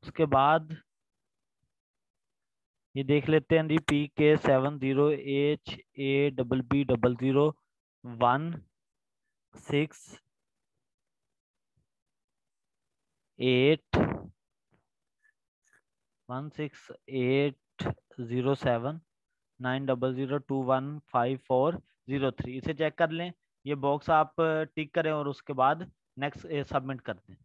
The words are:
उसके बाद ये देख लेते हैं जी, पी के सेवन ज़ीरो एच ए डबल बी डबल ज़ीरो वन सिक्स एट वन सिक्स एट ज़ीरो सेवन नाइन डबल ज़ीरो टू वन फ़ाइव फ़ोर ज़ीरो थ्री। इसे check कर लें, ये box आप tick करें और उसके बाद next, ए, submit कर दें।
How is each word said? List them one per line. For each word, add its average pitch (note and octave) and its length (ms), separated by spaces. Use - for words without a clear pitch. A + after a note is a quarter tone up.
उसके - 240
बाद D#3 480
ये C3+ 80
देख C#3 260
लेते D#3 280
हैं D#3+ 100
जी, D#3 120
पी D3 300
के D3+ 280
सेवन C#3+ 420
ज़ीरो C3+ 320
एच C#3+ 640
ए C#3 320
डबल B2+ 320
बी C#3 220
डबल B2 320
ज़ीरो C3+ 280
वन B2 480
सिक्स - 640
एट B2+ 580
वन C#3 220
सिक्स - 400
एट C3+ 800
ज़ीरो B2 360
सेवन B2+ 420
नाइन B2+ 260
डबल C3 300
ज़ीरो C3+ 240
टू C3+ 240
वन C3 340
फ़ाइव B2+ 260
फ़ोर C#3 340
ज़ीरो C3+ 240
थ्री। B2 240
इसे D#3 180
check D3+ 220
कर E3 140
लें, E3+ 200
ये C#3+ 120
box C#3+ 340
आप D#3 220
tick D#3 180
करें D#3+ 180
और D3 160
उसके C#3+ 280
बाद D3+ 340
next, C#3+ 280
ए, D3+ 200
submit C3 360
कर A2+ 120
दें। - 320